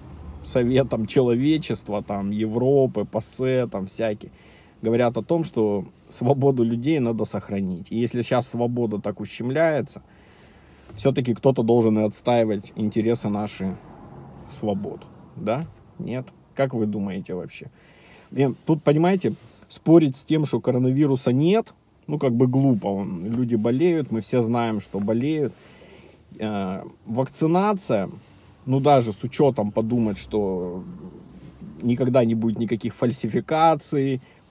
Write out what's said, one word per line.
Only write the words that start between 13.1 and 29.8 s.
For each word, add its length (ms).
наши 460
свобод. 480
Да? 300
Нет? 280
Как 200
вы 120
думаете 480
вообще? 320
И 240
тут, 180
понимаете, 520
спорить 480
с 60
тем, 240
что 140
коронавируса 720
нет, 420
ну, 120
как 140
бы 140
глупо. 420
Он, 380
люди 300
болеют, 560
мы 80
все 220
знаем, 380
что 200
болеют. 520
Э, 460
вакцинация, 1040
ну, 120
даже 320
с 140
учетом 480
подумать, 460